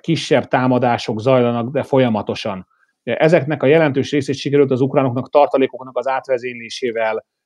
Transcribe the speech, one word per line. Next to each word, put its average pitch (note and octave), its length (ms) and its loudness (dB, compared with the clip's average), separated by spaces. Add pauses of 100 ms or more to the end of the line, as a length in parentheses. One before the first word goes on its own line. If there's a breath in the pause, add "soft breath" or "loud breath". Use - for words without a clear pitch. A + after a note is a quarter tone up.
kisebb C3+ 440 0
támadások B2 760 0
zajlanak, A#2+ 520 2
de C3 120 -2
folyamatosan. G#2+ 840 -2 (360)
Ezeknek D3 600 0
a C3 40 4
jelentős C#3 440 2
részét C#3+ 240 -2
sikerült C#3 360 0
az B2+ 100 0
ukránoknak C3+ 480 -2
tartalékoknak C3 680 0
az B2 100 -4
átvezénylésével, A#2 1200 -4 (200)